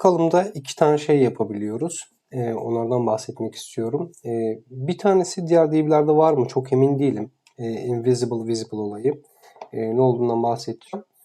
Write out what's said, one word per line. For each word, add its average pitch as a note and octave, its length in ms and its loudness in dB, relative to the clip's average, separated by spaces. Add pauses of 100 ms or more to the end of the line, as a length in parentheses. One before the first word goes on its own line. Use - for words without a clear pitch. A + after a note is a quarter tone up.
Column'da F3 420 4
iki E3 320 -10
tane D3+ 220 4
şey D3 240 2
yapabiliyoruz. A2 880 -4 (200)
Ee, A#2+ 220 -4
onlardan A#2 540 -2
bahsetmek A2 480 -4
istiyorum. C#3+ 560 -6 (140)
Ee, A2+ 340 -2 (100)
bir C3+ 280 -6
tanesi F#3 500 2
diğer D#3+ 240 4
D D#3 140 2
B'lerde D3+ 260 4
var D#3 220 4
mı? B2+ 140 2
Çok C3 260 -4
emin C3+ 260 4
değilim. A#2 320 -2 (260)
Ee, A#2 140 -8
invisible, A#2+ 760 -2
visible A2 300 -6
olayı. G#2+ 440 -4 (520)
Ee, A2+ 220 -4
ne B2+ 60 4
olduğundan A#2+ 420 2
bahsedeceğim. A#2 600 -6 (200)